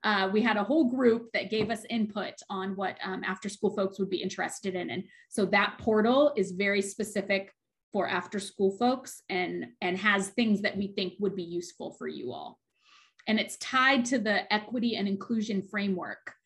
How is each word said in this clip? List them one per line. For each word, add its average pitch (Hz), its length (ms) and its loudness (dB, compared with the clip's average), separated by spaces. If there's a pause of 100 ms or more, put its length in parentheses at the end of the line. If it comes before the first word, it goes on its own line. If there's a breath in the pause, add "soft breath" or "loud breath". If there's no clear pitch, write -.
Uh, 202 280 2
we 214 100 4
had 220 160 2
a 202 60 2
whole 262 260 4
group 240 440 4
that - 160 -2
gave 214 200 0
us 220 200 -6
input 208 460 -2 (140)
on 190 260 -4
what, 190 280 -4
um, 185 220 -6
after-school 196 500 -2
folks 190 240 -2
would 190 100 0
be 180 120 -2
interested 185 540 -4
in. 175 140 -4
And 180 140 -6 (260 loud breath)
so 226 180 0
that 202 320 4
portal 247 580 4
is 190 140 0
very 196 300 2
specific 196 720 -2 (400)
for 196 160 0
after-school 196 680 -2
folks 247 520 0
and, 175 380 -4 (140)
and 180 160 0
has 202 320 2
things 214 320 2
that 202 160 -2
we 196 100 -2
think 185 320 -4
would 202 160 0
be 180 80 -4
useful 175 480 -8
for - 160 -10
you 143 240 -8
all. 76 280 -12 (680 soft breath)
And 214 120 2
it's - 180 -6
tied 262 480 2
to 254 120 2
the 208 340 0
equity 220 440 0
and 202 120 -2
inclusion 202 540 -2
framework 185 720 -4 (120)